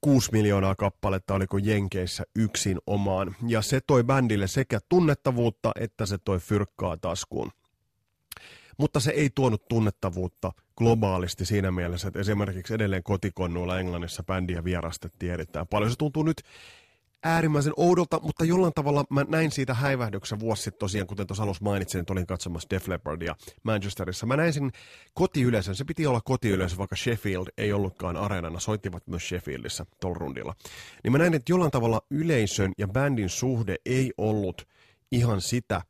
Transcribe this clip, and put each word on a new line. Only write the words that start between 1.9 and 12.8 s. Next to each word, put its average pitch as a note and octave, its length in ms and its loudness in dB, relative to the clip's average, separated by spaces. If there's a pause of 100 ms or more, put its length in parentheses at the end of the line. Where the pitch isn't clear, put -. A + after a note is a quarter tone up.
yksin G#2 500 0
omaan. G2 500 0 (100)
Ja A2+ 160 2
se C3 180 0
toi B2+ 240 4
bändille A#2+ 420 2
sekä B2 320 -2 (100)
tunnettavuutta, B2+ 920 2
että A2 260 -6
se F#2+ 120 -2
toi F#2+ 200 0
fyrkkaa G2 580 -2
taskuun. - 540 -6 (1300)
Mutta C#3+ 200 2
se B2 100 2
ei D3 240 2
tuonut A#2+ 340 2
tunnettavuutta F#2 840 0 (240)
globaalisti G2+ 680 2
siinä F#2+ 260 2
mielessä, F2+ 380 -2
että F#2 120 -6
esimerkiksi G2+ 540 -2
edelleen G2+ 280 0